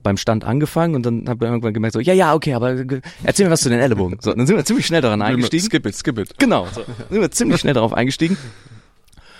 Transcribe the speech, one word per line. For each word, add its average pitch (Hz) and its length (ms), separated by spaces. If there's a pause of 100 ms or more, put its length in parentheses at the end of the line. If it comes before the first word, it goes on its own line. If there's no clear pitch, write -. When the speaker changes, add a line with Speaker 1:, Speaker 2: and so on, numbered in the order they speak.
Speaker 1:
beim 101 140
Stand 110 260
angefangen 151 520
und 123 100
dann 117 240
haben 113 100
wir 117 80
irgendwann 117 260
gemerkt, 110 200
so, 110 80
"Ja, 185 120
ja, 180 200
okay, 156 200
aber 127 300
ge-, 131 180 (220)
erzähl - 220
mir 175 60
was 160 100
zu 135 80
den 120 100
Ellenbogen." 101 420
So, - 120
dann 120 120
sind 196 120
wir 147 80
ziemlich 220 200
schnell 165 160
daran 107 200
eingestiegen. 123 460
Speaker 2:
Skip 165 180
it, 104 100
skip 120 220
it. 98 200
Speaker 1:
Genau, 156 360
so, 113 80 (280)
sind 208 120
wir 165 100
ziemlich 208 300
schnell 143 120
darauf 113 200
eingestiegen. 160 440 (1040)